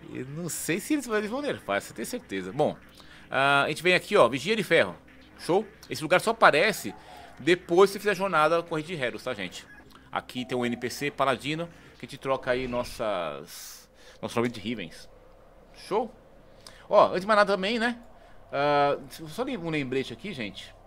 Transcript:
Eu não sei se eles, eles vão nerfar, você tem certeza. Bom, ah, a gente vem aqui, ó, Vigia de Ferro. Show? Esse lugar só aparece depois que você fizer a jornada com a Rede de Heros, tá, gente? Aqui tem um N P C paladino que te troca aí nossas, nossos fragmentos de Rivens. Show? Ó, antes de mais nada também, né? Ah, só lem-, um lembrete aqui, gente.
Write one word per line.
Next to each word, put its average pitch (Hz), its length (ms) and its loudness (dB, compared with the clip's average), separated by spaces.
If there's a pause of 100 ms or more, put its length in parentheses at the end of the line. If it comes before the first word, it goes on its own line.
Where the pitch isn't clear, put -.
(120)
Eu 123 140 -10
não 156 220 -8
sei 165 320 -4
se - 140 -2
eles, 269 120 -4
eles 214 240 -2
vão 262 100 -6
nerfar, 107 400 -2
você - 140 -16
tem - 100 -8
certeza. 98 480 -8
Bom, 127 240 0 (540)
ah, 139 320 4
a 110 60 0
gente 151 160 -6
vem 180 100 4
aqui, 202 220 0
ó, 139 120 10
Vigia 151 280 -2
de 202 80 -2
Ferro. 117 320 4 (420)
Show? 190 260 0 (240)
Esse 135 140 -8
lugar 175 180 2
só 220 120 -2
aparece 190 600 4 (460)
depois 175 500 6
que 196 40 -2
você 214 80 -8
fizer 202 100 -2
a 202 40 2
jornada 170 500 2
com 170 100 -6
a 160 40 -2
Rede 160 180 -8
de 143 60 -4
Heros, 110 200 -4
tá, 127 100 -4
gente? 98 320 -10 (460)
Aqui - 340 -6
tem 123 140 -4
um 120 80 0
N 120 100 -2
P 117 140 -6
C 143 200 -6
paladino 135 580 -2 (300)
que 127 80 -14
te 131 120 -16
troca 135 320 -4
aí 127 160 0
nossas, 101 1200 -6 (320)
nossos 110 140 -10
fragmentos 117 260 -2
de 101 80 -8
Rivens. 104 400 -12 (800)
Show? 220 260 -2 (760)
Ó, 190 220 8
antes 180 100 0
de 185 80 -8
mais 214 100 6
nada 202 160 6
também, 202 240 -2
né? 233 180 0 (560)
Ah, 143 460 2 (300)
só 185 160 -6
lem-, 262 120 -6
um 165 140 -6
lembrete 135 420 -2
aqui, 190 200 -10
gente. 107 420 -10 (120)